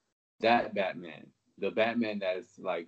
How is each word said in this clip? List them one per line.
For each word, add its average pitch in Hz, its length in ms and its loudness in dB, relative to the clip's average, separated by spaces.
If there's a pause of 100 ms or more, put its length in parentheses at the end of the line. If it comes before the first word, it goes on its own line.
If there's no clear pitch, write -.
(400)
that 113 340 4
Batman, 87 520 -4 (320)
the 98 120 -2
Batman 110 500 2
that's, 92 380 -4
like, 87 300 -4